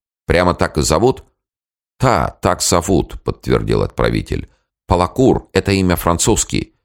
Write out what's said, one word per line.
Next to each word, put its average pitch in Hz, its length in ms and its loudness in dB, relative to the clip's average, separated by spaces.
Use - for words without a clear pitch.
"Прямо 87 260 2
так - 240 -4
и 76 60 0
зовут?" 82 400 0
"Та, 104 420 0
так 90 180 0
зовут", — - 640 -2
подтвердил 55 580 -2
отправитель. 52 680 -4
"Балакур — 92 640 2
это 95 180 0
имя 92 240 2
французский". - 800 -2